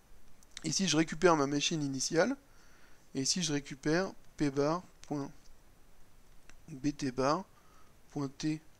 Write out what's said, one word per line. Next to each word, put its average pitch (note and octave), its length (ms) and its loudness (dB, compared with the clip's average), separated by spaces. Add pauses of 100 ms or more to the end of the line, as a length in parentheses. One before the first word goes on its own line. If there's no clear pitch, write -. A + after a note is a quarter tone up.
(640)
Ici, D#3+ 220 0
je D3+ 100 2
récupère D#3+ 400 6
ma C#3 100 4
machine D3 360 0
initiale, D#3+ 540 0 (800)
et C3+ 80 -2
ici, F3+ 200 0
je D#3 100 0
récupère D#3 600 0 (240)
P D3 140 0
bar D3 320 0 (200)
point D3 280 -6 (1400)
B D3 240 0
T D3 180 -2
bar C#3 340 2 (680)
point C#3+ 180 -4
T D#3 320 -4 (200)